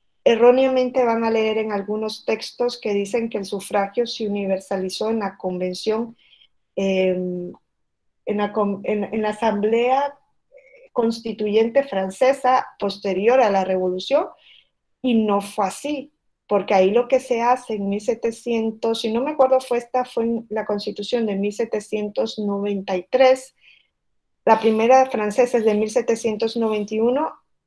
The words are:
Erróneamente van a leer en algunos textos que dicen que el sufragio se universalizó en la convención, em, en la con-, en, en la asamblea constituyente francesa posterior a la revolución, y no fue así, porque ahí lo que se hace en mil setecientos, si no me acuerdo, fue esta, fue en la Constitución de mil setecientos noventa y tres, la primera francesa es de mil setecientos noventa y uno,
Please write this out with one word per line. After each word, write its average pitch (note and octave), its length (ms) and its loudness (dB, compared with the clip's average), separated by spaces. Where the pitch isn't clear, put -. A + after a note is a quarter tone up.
Erróneamente B3+ 800 4
van A3+ 200 2
a A3+ 60 0
leer A3 280 0
en A3 140 -2
algunos G#3+ 520 -4
textos A#3+ 560 -4
que G#3 140 -2
dicen G#3+ 340 -2
que A3+ 80 -6
el G3+ 80 -6
sufragio G3 600 -2
se A3+ 200 -6
universalizó G3 840 -4
en A3+ 80 0
la G3 180 -6
convención, F#3 800 -4
em, F3+ 760 -2
en G#3 100 -2
la G#3 160 -2
con-, G3+ 320 -2
en, G#3 200 -2
en A3 180 -4
la G#3+ 80 0
asamblea A3+ 840 0
constituyente A3+ 920 0
francesa B3+ 840 0
posterior G3+ 640 0
a A3 100 4
la F#3+ 140 2
revolución, F#3 640 0
y B3+ 140 2
no G#3+ 260 2
fue G3 260 -4
así, C#4+ 460 -8
porque G3+ 280 0
ahí F#3+ 160 6
lo B3 180 2
que C4 120 4
se A#3 220 -2
hace B3 320 0
en G3+ 140 -4
mil G3+ 120 -2
setecientos, A3+ 1040 -2
si G#3+ 100 -2
no A#3 100 0
me D4+ 100 -2
acuerdo, C4 280 4
fue A#3+ 180 -2
esta, B3 260 -2
fue A#3 200 -4
en A#3 240 -2
la G#3+ 160 -4
Constitución G#3 640 -4
de G3+ 100 -2
mil G3+ 160 -2
setecientos G#3+ 840 -4
noventa G3+ 580 -4
y F3+ 120 -6
tres, C4 460 4
la A3 140 6
primera A3+ 520 4
francesa A#3 480 0
es G#3+ 60 0
de G#3+ 100 4
mil G#3+ 160 0
setecientos A3+ 640 -2
noventa G#3+ 380 -2
y A3 60 0
uno, B3+ 320 0